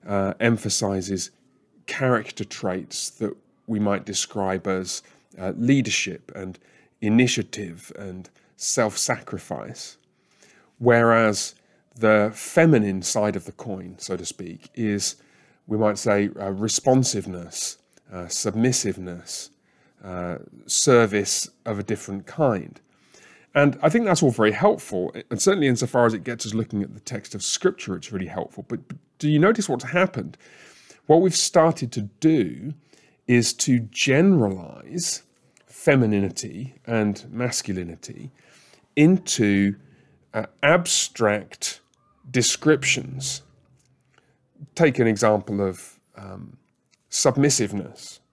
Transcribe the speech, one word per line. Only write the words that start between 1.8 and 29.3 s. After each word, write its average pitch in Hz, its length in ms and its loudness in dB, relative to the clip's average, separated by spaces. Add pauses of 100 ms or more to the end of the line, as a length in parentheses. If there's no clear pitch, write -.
character 120 580 -2
traits - 680 -8
that - 260 -8 (300)
we 110 140 -2
might 101 260 0
describe 95 640 -4
as, 95 340 -4 (360)
uh, 92 200 -6
leadership 117 800 -2
and 95 240 -12 (420)
initiative 107 960 0
and 92 320 -14 (280)
self-sacrifice. - 1400 -6 (800)
Whereas 117 760 4 (400)
the 107 380 4
feminine 110 680 4
side 104 340 -2
of 92 100 -8
the - 60 -14
coin, 92 460 -12
so - 180 -8
to 90 100 -10
speak, 85 500 -14
is, 104 400 -2 (500)
we 107 120 -4
might 107 200 2
say, 104 320 2 (100)
uh, 98 120 -6
responsiveness, 101 1300 -2 (360)
uh, 87 140 -12
submissiveness, 98 1200 -4 (540)
uh, 90 340 -8 (300)
service 107 840 2 (160)
of 107 140 -6
a 101 40 -6
different 98 440 -8
kind. 123 520 -2 (760)
And 143 240 6
I 160 80 4
think 233 160 2
that's 185 160 2
all 147 80 4
very 107 220 4
helpful, 104 600 0 (200)
and 113 100 -4
certainly 196 240 2
insofar 123 400 2
as 113 80 4
it 95 100 -8
gets 117 220 -8
us 110 80 -10
looking 107 300 -4
at - 100 -10
the 107 60 -18
text - 340 -12
of 98 80 -10
Scripture, - 540 -4
it's - 160 -14
really 92 160 -8
helpful. - 400 -10
But, - 200 -10
but - 100 -18 (200)
do 151 100 -4
you 151 120 4